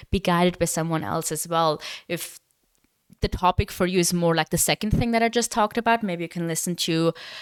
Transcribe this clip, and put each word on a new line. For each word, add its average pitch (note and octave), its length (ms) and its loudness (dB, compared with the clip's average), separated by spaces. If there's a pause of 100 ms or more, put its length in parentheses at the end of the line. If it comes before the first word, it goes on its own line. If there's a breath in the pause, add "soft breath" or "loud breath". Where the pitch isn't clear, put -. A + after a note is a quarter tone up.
(100)
be G3 100 2
guided F3+ 380 2
by E3+ 80 2
someone D#3+ 360 -2
else D#3+ 300 -4
as D#3 160 -6
well. E3 320 0 (260 loud breath)
If - 320 -8 (840)
the G3+ 60 0
topic F#3 420 0
for - 160 0
you F#3 120 2
is F3 140 4
more E3+ 220 2
like D#3 160 0
the E3 80 0
second G#3+ 320 0
thing A#3 220 2
that A3+ 100 2
I A#3 80 2
just A#3 200 0
talked G#3+ 280 0
about, A3+ 240 2
maybe F3 200 -4
you E3+ 60 -4
can E3+ 180 -4
listen E3+ 300 -2
to, E3 380 2 (280 loud breath)